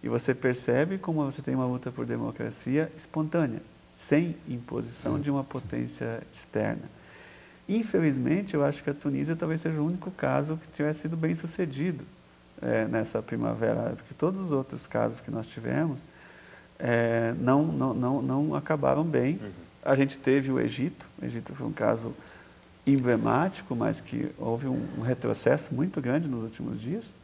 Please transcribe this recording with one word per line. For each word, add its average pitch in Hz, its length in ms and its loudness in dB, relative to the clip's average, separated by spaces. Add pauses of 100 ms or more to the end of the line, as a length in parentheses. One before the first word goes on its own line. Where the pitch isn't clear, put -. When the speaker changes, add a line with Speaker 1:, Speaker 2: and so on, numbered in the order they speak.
Speaker 1:
E 117 60 -4
você 117 260 2
percebe 127 600 2
como 160 260 -2
você 135 200 -4
tem 131 120 -2
uma 131 120 2
luta 123 260 -4
por 123 140 -4
democracia 117 880 -2
espontânea, 156 640 -2 (340)
sem 160 400 2 (140)
imposição 117 720 -4
de 143 100 -2
uma 139 140 0
potência 117 760 -6 (100)
externa. - 560 -4 (800)
Infelizmente, 175 880 2
eu 143 100 4
acho 143 180 0
que - 60 -2
a 143 60 0
Tunísia 143 420 -2
talvez 160 240 -2
seja 160 180 -2
o 147 60 2
único 180 260 -2
caso 143 460 0
que - 120 -12
tivesse 151 320 -2
sido 165 180 -4
bem 160 160 2
sucedido, 165 680 -2 (600)
é, 113 240 2
nessa 113 360 0
primavera 113 560 0
árabe, 117 180 -2
porque - 180 -16
todos 190 260 0
os 180 120 -2
outros 131 340 -2
casos 117 340 0
que - 100 -10
nós 113 160 -4
tivemos, 131 600 -2 (720)
é, 117 600 2
não, 131 280 6
não, 135 260 2
não, 127 300 2
não 139 320 2
acabaram 143 500 2
bem. 147 380 2
Speaker 2:
Uhum. - 80 -8 (320)
Speaker 1:
A 139 120 4
gente 139 240 4
teve 135 320 4
o 131 80 2
Egito, 123 500 -2 (120)
o 123 40 -8
Egito 120 300 -8
foi 135 120 -6
um 110 60 -2
caso 113 420 0 (720)
emblemático, 123 920 4
mas 110 240 0
que - 380 -4
houve 120 280 -2
um, 127 160 0 (160)
um 113 40 -4
retrocesso 120 720 2
muito 160 260 0
grande 143 280 0
nos 123 140 -2
últimos 113 380 -6
dias 175 440 -6